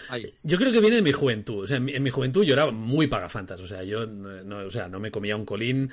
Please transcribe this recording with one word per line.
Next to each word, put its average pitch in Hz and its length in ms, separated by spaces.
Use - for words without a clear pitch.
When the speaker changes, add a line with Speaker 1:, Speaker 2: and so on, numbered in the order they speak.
Speaker 1:
Ay. 117 220
Speaker 2:
yo 160 140
creo 254 140
que 226 80
viene 220 180
de 220 40
mi 156 120
juventud. 110 500
O 98 40
sea, 135 100
en 127 80
mi, 143 80
en 135 100
mi 135 80
juventud 131 320
yo 147 100
era 143 180
muy 120 360
pagafantas. 95 540
O 92 60
sea, 92 160
yo 104 220
no, 98 380
no, 101 160
o 98 120
sea, 98 160
no 95 120
me 107 120
comía 104 240
un 107 100
colín, 123 480